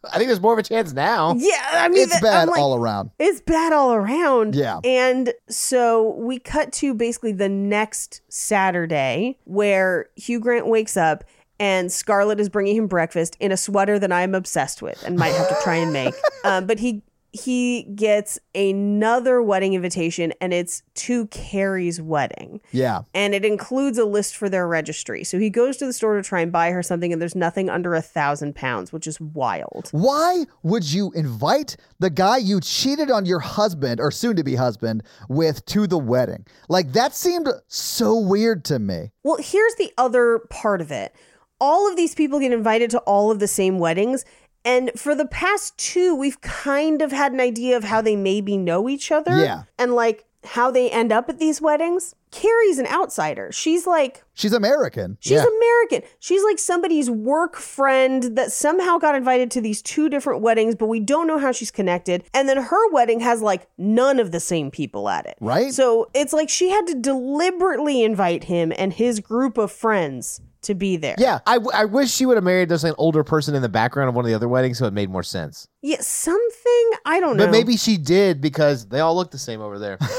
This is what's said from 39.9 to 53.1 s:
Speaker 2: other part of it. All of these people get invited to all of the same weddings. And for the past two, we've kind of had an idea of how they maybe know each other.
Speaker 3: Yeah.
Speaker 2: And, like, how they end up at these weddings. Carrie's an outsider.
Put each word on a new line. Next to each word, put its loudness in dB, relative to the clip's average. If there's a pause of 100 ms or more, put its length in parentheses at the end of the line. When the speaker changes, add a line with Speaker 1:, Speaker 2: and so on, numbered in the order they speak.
Speaker 2:
other 2 (100)
part -2
of -10
it. -8 (460)
All 4
of -2
these 0
people 0
get 2
invited 2
to 0
all 2
of 0
the 0
same 0
weddings. 0 (400)
And 2
for -2
the 0
past -2
two, 0
we've -4
kind 0
of -2
had 0
an -2
idea 2
of -2
how 0
they 2
maybe 0
know 0
each -6
other. 2
Speaker 3:
Yeah. 2 (120)
Speaker 2:
And, 0
like, 0 (200)
how 0
they 2
end 0
up 2
at -8
these 0
weddings. 0 (160)
Carrie's 2
an -2
outsider. -4